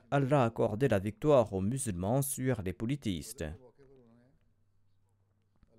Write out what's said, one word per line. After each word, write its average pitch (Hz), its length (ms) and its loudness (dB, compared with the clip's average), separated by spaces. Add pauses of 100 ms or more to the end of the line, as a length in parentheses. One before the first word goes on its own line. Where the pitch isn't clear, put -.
(120)
Allah 139 320 4
a - 20 4
accordé 113 440 0
la 104 100 4
victoire 113 540 2
aux 95 80 -2
musulmans 110 600 -2
sur 127 400 -4
les 92 120 -6
polythéistes. 110 720 -6 (2250)